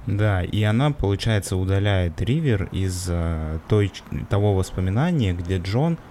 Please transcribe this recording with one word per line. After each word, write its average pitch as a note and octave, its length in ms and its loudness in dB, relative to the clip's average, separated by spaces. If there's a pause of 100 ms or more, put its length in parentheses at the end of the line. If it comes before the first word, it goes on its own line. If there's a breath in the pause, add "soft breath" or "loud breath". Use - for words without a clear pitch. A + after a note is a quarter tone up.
Да, G2 380 0
и G#2 200 0
она, A#2+ 280 2
получается, G2+ 640 0
удаляет F#2+ 640 0
Ривер B2 520 0
из, F2+ 360 -2
э, D#2+ 500 -2 (100)
той G#2 180 4
ч-, - 160 -10 (260)
того G2+ 240 2
воспоминания, G2 760 0
где F2+ 280 -2
Джон B2+ 380 0 (140)